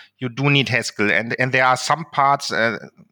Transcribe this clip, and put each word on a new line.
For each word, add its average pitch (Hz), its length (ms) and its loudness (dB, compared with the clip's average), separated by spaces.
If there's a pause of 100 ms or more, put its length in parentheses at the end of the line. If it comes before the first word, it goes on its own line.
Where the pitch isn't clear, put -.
(200)
you 127 100 -6
do 135 220 0
need 135 180 2
Haskell, 107 420 -2
and, 113 280 -2
and 127 120 0
there 131 140 2
are 127 100 4
some 151 360 -2
parts, 139 400 0
uh, 110 260 0 (340)